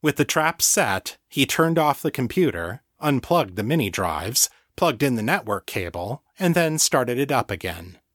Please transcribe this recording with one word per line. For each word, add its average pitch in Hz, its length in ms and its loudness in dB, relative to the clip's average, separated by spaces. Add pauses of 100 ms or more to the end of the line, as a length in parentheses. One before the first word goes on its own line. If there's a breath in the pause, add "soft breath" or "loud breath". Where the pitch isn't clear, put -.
With 151 160 0
the 147 80 4
trap 160 380 0
set, 104 560 0 (100)
he 139 180 2
turned 165 320 2
off 151 240 2
the 156 80 0
computer, 120 720 -2 (180)
unplugged 139 560 0
the 104 60 -4
mini 120 280 0
drives, 87 580 -2 (280 soft breath)
plugged 147 280 0
in 131 100 2
the 110 80 -2
network 107 440 -2
cable, 90 560 -6 (160)
and 175 160 2
then 160 240 2
started 123 400 0
it 135 120 0
up 131 200 0
again. 87 480 -8 (160)